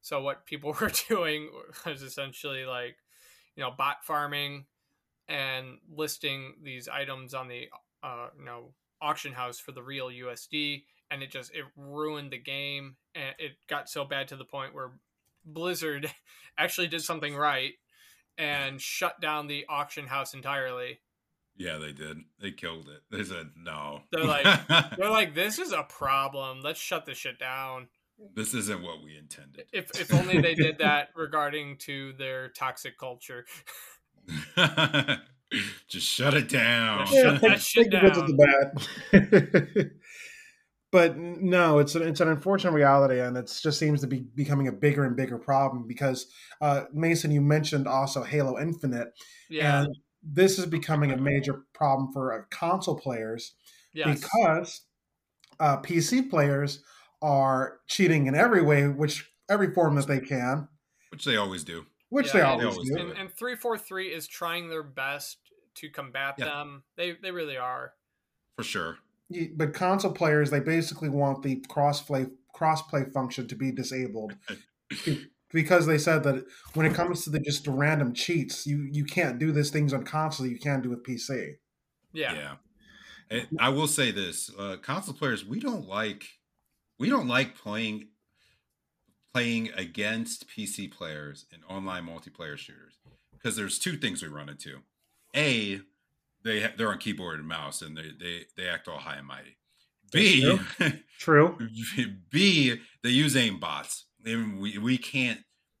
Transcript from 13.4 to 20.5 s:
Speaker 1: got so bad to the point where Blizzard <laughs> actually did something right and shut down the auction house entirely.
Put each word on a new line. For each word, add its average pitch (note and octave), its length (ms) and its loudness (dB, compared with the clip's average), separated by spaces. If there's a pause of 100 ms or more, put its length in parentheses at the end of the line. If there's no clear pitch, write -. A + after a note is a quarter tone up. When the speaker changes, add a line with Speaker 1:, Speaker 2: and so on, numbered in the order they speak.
Speaker 1:
got D3 200 -6
so C#3+ 160 -8
bad C#3 240 -6
to C#3 80 -16
the C3 80 -16
point C3+ 300 -10
where C3 240 -14 (460)
Blizzard D#3 680 -6 (220)
<laughs> - 240 -12
actually F3 300 0
did D#3+ 140 -6
something D3+ 340 -6
right C#3+ 380 0 (640)
and C#3 440 -4
shut - 380 -6
down D3+ 260 -4
the D3 220 -8
auction C#3+ 400 -6
house C3+ 260 -4
entirely. B2+ 640 -6 (580)